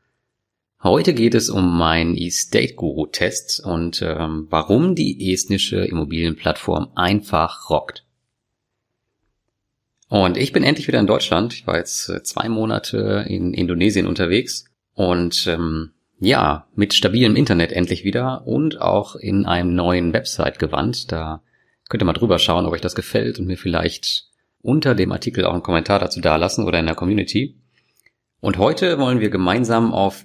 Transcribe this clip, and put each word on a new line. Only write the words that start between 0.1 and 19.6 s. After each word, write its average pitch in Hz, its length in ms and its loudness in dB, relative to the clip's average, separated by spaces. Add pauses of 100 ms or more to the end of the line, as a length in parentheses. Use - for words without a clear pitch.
Heute 156 320 4
geht 117 200 4
es 113 140 2
um 90 300 2
meinen 82 360 2
Estate 87 600 -2
Guru 76 320 -4
Test - 580 -4
und, 85 380 -4
ähm, 80 480 -4
warum 117 440 2
die 92 380 -2
estnische 98 460 -2
Immobilienplattform 82 1160 -2
einfach 87 760 0
rockt. - 340 -2 (2000)
Und 92 260 2
ich 139 160 -2
bin - 100 4
endlich 151 260 0
wieder 120 120 2
in 104 60 4
Deutschland. 107 480 2
Ich - 120 -18
war 82 120 0
jetzt, - 320 -6
äh, 90 120 -6
zwei - 280 -4
Monate 107 760 -2
in 90 280 -4
Indonesien 90 520 2
unterwegs 90 600 -2 (260)
und, 87 540 0
ähm, 80 460 -2 (260)
ja, 82 560 2
mit 104 180 2
stabilem 110 420 4
Internet 87 380 2
endlich 90 320 -2
wieder 123 420 -2
und 147 320 -2
auch - 380 0
in 98 300 -2
einem 87 280 0